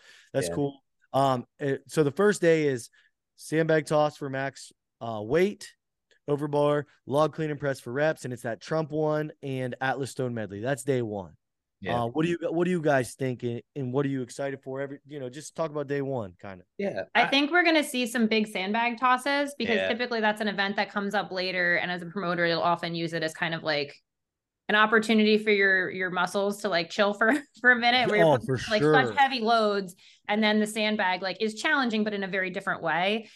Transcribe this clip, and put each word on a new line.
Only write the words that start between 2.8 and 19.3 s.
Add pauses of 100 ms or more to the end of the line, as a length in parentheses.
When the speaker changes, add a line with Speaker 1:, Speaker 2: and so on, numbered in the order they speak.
Speaker 1:
sandbag
toss
for
max, (300)
uh,
weight, (580)
overbar, (200)
log
clean
and
press
for
reps,
and
it's
that
Trump
one (100)
and
Atlas
Stone
medley.
That's
day
one. (460)
Speaker 2:
Yeah.
Speaker 1:
Uh,
what
do
you, (140)
what
do
you
guys
think,
and, (140)
and
what
are
you
excited
for?
Every, (100)
you
know,
just
talk
about
day
one,
kinda. (160)
Speaker 2:
Yeah, (100)
Speaker 3:
I
Speaker 2:
I
Speaker 3:
think
we're
gonna
see
some
big
sandbag
tosses